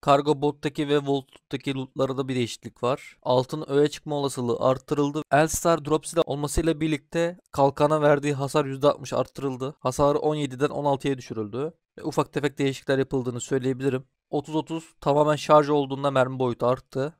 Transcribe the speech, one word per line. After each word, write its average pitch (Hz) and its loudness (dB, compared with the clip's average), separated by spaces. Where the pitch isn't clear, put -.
Kargo 143 2
bottaki 147 -4
ve 143 0
Vault'taki 139 -6
loot'lara 131 -4
da 131 -6
bir 131 -4
değişiklik - -6
var. - -4
Altın 131 0
öğe 143 4
çıkma 147 -6
olasılığı 131 -2
arttırıldı. 143 0
Elstar 156 2
drop 151 -2
silah 170 0
olmasıyla 147 -2
birlikte 170 -2
kalkana 147 2
verdiği 147 4
hasar 139 0
yüzde 135 0
altmış 139 0
arttırıldı. 131 -4
Hasarı 143 2
on 151 0
yediden 143 -2
on 143 -6
altıya 139 0
düşürüldü. 117 -8
Ve - -18
ufak 151 -2
tefek 143 -2
değişiklikler 135 -2
yapıldığını 127 -4
söyleyebilirim. 131 -2
Otuz 151 -4
otuz 160 -4
tamamen 147 4
şarj 151 6
olduğunda 139 0
mermi 131 2
boyutu 123 0
arttı. 131 -2